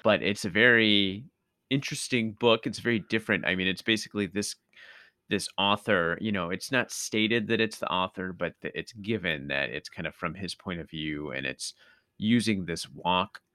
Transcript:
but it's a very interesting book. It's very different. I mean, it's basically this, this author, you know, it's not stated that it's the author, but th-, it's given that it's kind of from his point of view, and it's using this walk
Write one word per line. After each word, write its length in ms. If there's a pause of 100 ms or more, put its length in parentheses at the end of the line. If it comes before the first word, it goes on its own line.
but 200
it's 240
a 40
very 720 (460)
interesting 720
book. 260
It's 120
very 220 (100)
different. 340
I 100
mean, 120
it's 160
basically 440
this, 300 (720)
this 300
author, 600
you 140
know, 160
it's 240
not 180
stated 580
that 120
it's 180
the 140
author, 400
but 300
th-, 120
it's 200
given 540
that 200
it's 220
kind 160
of 80
from 200
his 200
point 260
of 80
view, 420
and 140
it's 300 (420)
using 480
this 240
walk 540 (120)